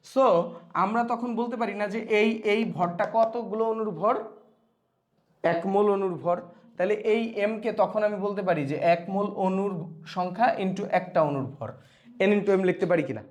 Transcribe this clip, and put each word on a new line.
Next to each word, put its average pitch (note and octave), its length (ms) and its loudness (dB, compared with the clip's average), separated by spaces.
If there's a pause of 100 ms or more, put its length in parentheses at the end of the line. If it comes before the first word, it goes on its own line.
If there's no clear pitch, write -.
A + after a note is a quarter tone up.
So, C4 200 4 (480)
আমরা G#3 300 0
তখন A#3+ 320 -4
বলতে A#3 260 -2
পারি G3+ 120 -4
না G#3 140 -2
যে G#3 120 -6
এই, A3 300 2 (240)
এই A3 80 2 (140)
ভরটা F3+ 380 0
কতগুলো A3+ 580 0
অণুর A3 200 -4
ভর? G3 240 0 (1300)
এক A3+ 240 2
মোল G3+ 180 4 (100)
অণুর F#3+ 280 -2
ভর। F3 140 2 (380)
তাহলে G3 180 0
এই A3 300 0 (220)
এম A3 80 0 (100)
কে A3 80 -2 (100)
তখন G3+ 220 0
আমি G#3 220 0
বলতে G3+ 160 -2
পারি E3+ 240 0
যে C#3 100 -4
এক E3+ 340 2
মোল G3 180 0 (180)
অণুর F#3+ 280 0 (420)
সংখ্যা F#3 320 0 (160)
into F#3+ 200 -2 (160)
একটা F3+ 220 0
অণুর C#3 340 0
ভর, A2 140 -10 (540)
এন G3+ 140 6
into G3+ 180 2
এম F#3+ 140 2
লিখতে F3+ 220 0
পারি D#3+ 120 4
কিনা? A2 280 -6